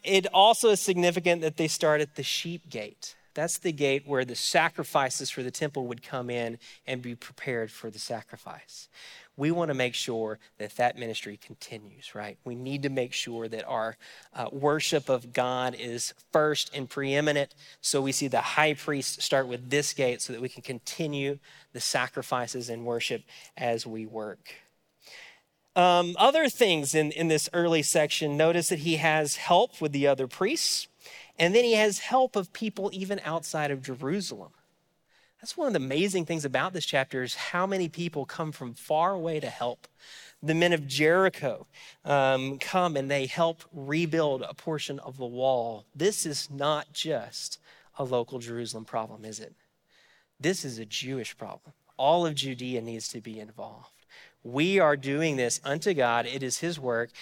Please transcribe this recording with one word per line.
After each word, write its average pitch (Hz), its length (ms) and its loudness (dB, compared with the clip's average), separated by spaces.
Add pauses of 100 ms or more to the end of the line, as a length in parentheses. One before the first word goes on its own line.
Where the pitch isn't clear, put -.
it 190 280 4
also 214 380 8
is 202 100 6
significant 175 600 2
that 156 160 -2
they 160 100 2
start 151 320 2
at 147 140 -2
the - 80 -8
sheep 170 480 -6
gate. - 460 -12 (180)
That's 160 240 -2
the 180 140 -2
gate 139 340 2
where 135 200 0
the 123 100 -8
sacrifices 147 960 0
for 135 100 -6
the 127 100 -6
temple 139 360 -4
would 120 160 -10
come 123 260 -6
in 117 300 -4 (260)
and 131 160 -6
be 123 140 -8
prepared 113 560 -6
for - 180 -12
the 104 100 -14
sacrifice. - 880 -12 (460)
We 147 160 0
want 170 180 0
to 139 60 0
make 127 180 0
sure 113 460 -4 (180)
that 104 200 -10
that 123 200 2
ministry 107 400 -8
continues, - 800 -18
right? 104 280 -10
We 120 120 -8
need 135 260 -6
to 139 80 0
make 127 240 -2
sure 113 340 -6
that 110 200 -8
our, 113 280 -2 (380)
uh, 117 180 -6
worship 147 580 2
of 123 240 0
God 127 420 0
is 120 400 -6 (160)
first 151 420 2
and 135 160 -6
preeminent. 143 640 0 (260)
So - 220 0
we 135 100 0
see 139 160 0
the 120 140 2
high 151 320 4
priest - 480 -4
start 135 260 2
with 123 220 -8
this 143 240 0
gate 123 300 0
so 127 100 -8
that 117 80 -8
we 127 80 -6
can - 140 -18
continue 143 760 -4 (360)
the 123 60 -10
sacrifices 123 880 -4
and 117 160 -8
worship 117 380 -4 (340)
as 117 300 -2
we 110 220 -10
work. 107 480 -12 (1200)
Um, 175 420 6
other 285 320 6
things 160 460 2
in, 151 160 4
in 165 160 -2
this 156 260 2
early 170 300 4
section, 151 520 2
notice 165 340 4
that 160 100 0
he 160 160 0
has 156 400 2
help - 440 4
with 151 120 -2
the 143 160 2
other 135 180 4
priests, - 640 -2 (500)
and 175 160 4
then 240 100 8
he 233 100 4
has 214 260 4
help 254 360 2
of 190 160 -2
people 202 400 -4
even 190 320 -4
outside 156 460 -4
of 135 140 -4
Jerusalem. 131 640 -6 (920)
That's - 160 -12
one 320 120 0
of 233 60 0
the 165 60 2
amazing 165 460 0
things 156 200 -4
about 139 280 -2
this 165 100 -6
chapter 135 380 -2
is 156 140 -4
how 180 320 -2
many 185 220 0
people 165 360 -6
come 156 260 -6
from 123 220 -10
far 160 380 0
away 165 280 -4
to 135 120 -6
help. - 360 -6 (540)
The 160 140 2
men 175 180 6
of 151 140 0
Jericho, 151 800 2 (360)
um, 135 540 4
come 175 400 0
and 135 120 -2
they 139 180 0
help 165 440 0
rebuild 151 720 0
a 110 140 -10
portion 143 420 -6
of 135 200 -14
the 131 100 -6
wall. 120 580 0 (100)
This 185 300 0
is 147 240 -6
not 147 420 -2
just - 680 -6 (400)
a 143 40 -2
local 123 360 -2
Jerusalem 117 440 -8
problem, 110 400 -8
is 107 160 -12
it? - 140 -18 (840)
This 170 260 -2
is 117 140 -8
a 113 60 -10
Jewish 127 520 -8
problem. - 360 -14 (240)
All 165 280 4
of 156 80 0
Judea 127 480 -4
needs 113 280 -8
to 117 120 -12
be 110 180 -12
involved. 107 520 -16 (520)
We 156 360 2
are 151 160 6
doing 143 400 0
this 120 280 0
unto 156 300 0
God. 120 320 2
It 131 160 -6
is 127 180 -4
his 165 200 -4
work. 120 300 -2 (120)